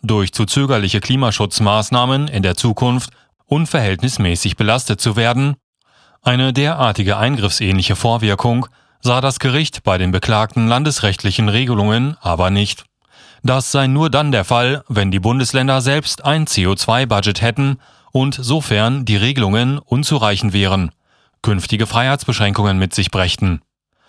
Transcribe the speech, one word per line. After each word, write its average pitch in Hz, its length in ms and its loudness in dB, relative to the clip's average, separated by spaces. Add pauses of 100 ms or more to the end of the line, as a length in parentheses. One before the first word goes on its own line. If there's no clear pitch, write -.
durch 107 320 0
zu 113 100 0
zögerliche 110 560 0
Klimaschutzmaßnahmen 123 1300 0
in 117 140 -2
der 92 120 0
Zukunft 123 540 0 (380)
unverhältnismäßig 107 1120 0
belastet 113 420 0
zu 107 160 0
werden, 120 380 2 (640)
eine 127 320 2
derartige 120 640 0
eingriffsähnliche 101 800 0
Vorwirkung 117 680 0 (340)
sah 127 220 0
das 135 160 -2
Gericht 139 440 -2
bei 92 140 2
den 90 140 0
beklagten 107 580 0
landesrechtlichen 113 800 0
Regelungen 117 720 0
aber 90 300 0
nicht. 101 340 -2 (580)
Das 131 300 0
sei 139 140 2
nur 143 240 2
dann 143 200 2
der 113 140 2
Fall, 123 440 0
wenn 101 220 0
die 95 80 2
Bundesländer 131 600 0
selbst 139 420 -2
ein 151 240 0
C 92 200 0
O 95 80 2
zwei 117 320 0
Budget 104 340 -2
hätten 135 380 0 (340)
und 131 220 0
sofern 127 720 -2
die 104 100 0
Regelungen 120 640 0
unzureichend 113 720 0
wären, 95 380 0 (500)
künftige 107 460 -2
Freiheitsbeschränkungen 107 920 0
mit 92 160 -2
sich 95 160 -2
brächten. 92 520 -2 (460)